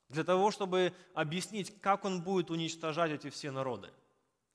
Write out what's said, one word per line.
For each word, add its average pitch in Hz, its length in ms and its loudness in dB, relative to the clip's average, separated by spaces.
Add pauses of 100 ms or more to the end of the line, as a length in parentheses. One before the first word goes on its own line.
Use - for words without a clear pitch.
для 151 140 -2
того, 185 300 4
чтобы 180 400 2 (200)
объяснить, 170 680 -4
как 196 240 2
Он 185 180 -2
будет 180 300 0
уничтожать 165 580 -2
эти 143 200 -6
все 147 200 -8
народы. 123 400 -4 (640)